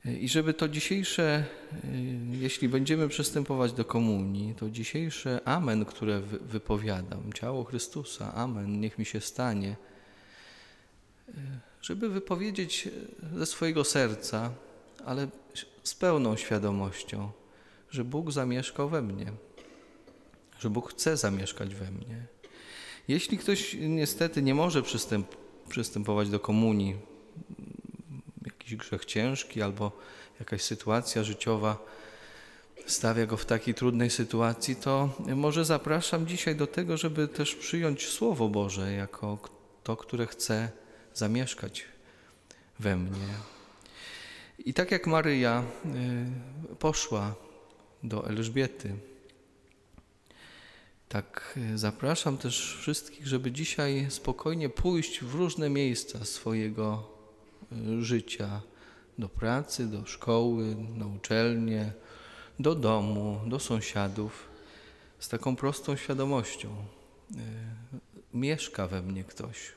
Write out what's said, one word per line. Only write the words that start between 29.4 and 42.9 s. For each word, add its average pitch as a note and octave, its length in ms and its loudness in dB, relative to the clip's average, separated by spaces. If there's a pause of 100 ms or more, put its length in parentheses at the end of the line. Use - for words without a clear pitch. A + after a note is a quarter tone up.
albo G2+ 300 0 (480)
jakaś G#2 220 -4
sytuacja A2+ 640 2
życiowa G#2+ 540 2 (1080)
stawia A2+ 400 4
go A2 100 0
w - 80 -2
takiej A2+ 300 2
trudnej A#2+ 360 4
sytuacji, A#2 680 2
to C3+ 320 4 (280)
może D3+ 280 4
zapraszam D#3+ 640 2
dzisiaj E3 300 0
do D3 100 2
tego, E3+ 300 0
żeby D#3 320 2
też - 260 0
przyjąć E3 540 0
Słowo D3+ 400 2
Boże G2 440 2
jako G2+ 440 -4
k-, - 140 -12 (340)
to, A2+ 120 -2
które A#2+ 300 -2
chce A2+ 440 0 (440)
zamieszkać - 720 -2 (920)
we G2+ 180 2